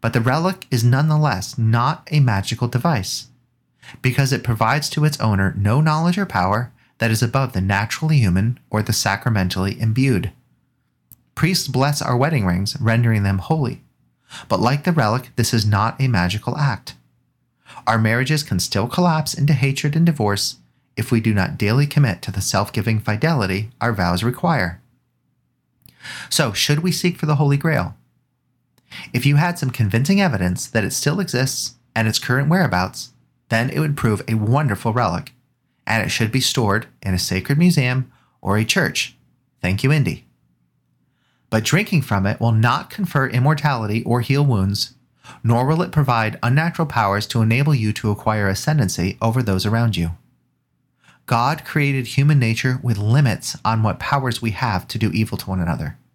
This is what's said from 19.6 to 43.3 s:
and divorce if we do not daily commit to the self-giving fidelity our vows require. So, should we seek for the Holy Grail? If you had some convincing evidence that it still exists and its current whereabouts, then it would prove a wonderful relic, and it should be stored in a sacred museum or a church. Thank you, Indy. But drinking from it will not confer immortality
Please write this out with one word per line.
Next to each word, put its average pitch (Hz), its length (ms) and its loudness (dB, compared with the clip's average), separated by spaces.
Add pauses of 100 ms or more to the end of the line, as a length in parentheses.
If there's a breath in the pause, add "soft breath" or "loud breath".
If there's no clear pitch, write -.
and 165 80 4
divorce 107 520 0 (420)
if 110 120 -4
we 117 100 2
do 110 120 0
not 98 240 0
daily 123 300 2
commit 139 360 0
to - 80 -8
the 98 120 -4
self-giving 104 580 -2
fidelity 107 680 0 (100)
our 117 120 0
vows 90 300 0
require. 120 600 -2 (1500 loud breath)
So, 123 240 0
should 147 280 0
we 180 120 0
seek 175 240 -2
for - 100 -6
the 147 100 2
Holy 143 200 2
Grail? 143 400 -2 (1160 loud breath)
If 117 120 -4
you 143 120 4
had 170 220 0
some 131 120 -4
convincing 123 500 2
evidence 92 460 0
that 110 180 -2
it - 80 -4
still 165 280 -2
exists - 560 -4 (180)
and 113 140 0
its 107 100 -2
current 135 300 0
whereabouts, 139 640 0 (360)
then 117 220 0
it - 80 -6
would 151 180 0
prove 107 300 0
a 117 80 -2
wonderful 113 580 0
relic, 101 400 -2 (540)
and 110 180 0
it 107 60 -4
should 113 220 -2
be 131 80 0
stored 110 460 0 (160)
in 95 120 -2
a 90 40 0
sacred 147 400 -2
museum 131 520 2 (300 soft breath)
or 98 160 0
a 110 80 2
church. - 520 -2 (440)
Thank 92 220 -2
you, 135 100 4
Indy. 143 340 -2 (1200)
But 110 140 0
drinking 170 380 0
from 98 240 0
it 107 140 -2
will 117 120 2
not 120 380 2
confer 151 380 -2
immortality 123 760 0